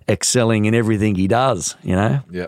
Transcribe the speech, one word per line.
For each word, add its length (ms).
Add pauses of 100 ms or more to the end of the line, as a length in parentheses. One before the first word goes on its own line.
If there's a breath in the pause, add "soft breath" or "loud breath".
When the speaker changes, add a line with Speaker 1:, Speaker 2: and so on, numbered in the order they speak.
Speaker 1:
excelling 560
in 100
everything 400
he 140
does, 540
you 120
know? 260 (100)
Speaker 2:
Yeah. 180